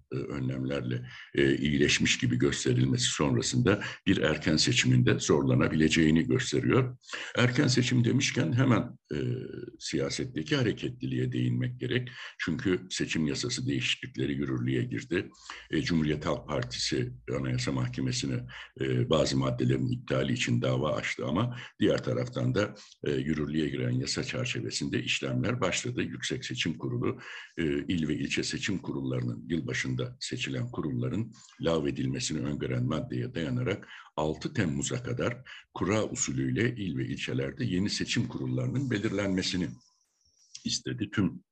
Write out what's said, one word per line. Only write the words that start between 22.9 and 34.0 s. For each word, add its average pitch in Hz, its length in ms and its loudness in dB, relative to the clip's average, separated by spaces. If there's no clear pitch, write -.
e, - 80 0
yürürlüğe 73 580 0
giren 64 220 -2
yasa 65 320 -2
çerçevesinde 62 800 -4
işlemler 73 580 -2
başladı. 95 400 -2
Yüksek - 440 -4
Seçim 104 320 -2
Kurulu, 69 420 -2
e, 82 60 -2
il 76 440 0
ve 73 80 0
ilçe - 280 -2
seçim 87 340 -4
kurullarının, 64 720 -4
yılbaşında 65 680 -4
seçilen 67 520 -4
kurulların 67 600 -4
lağvedilmesini 71 800 0
öngören 65 440 -2
maddeye 62 520 -4
dayanarak 71 520 -2